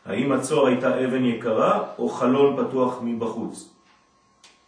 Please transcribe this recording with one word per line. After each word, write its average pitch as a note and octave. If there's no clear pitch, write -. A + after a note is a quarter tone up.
האם A#2
הצוהר C3+
הייתה C3
אבן B2+
יקרה A2+
או A#2+
חלון B2+
פתוח B2
מבחוץ? A2+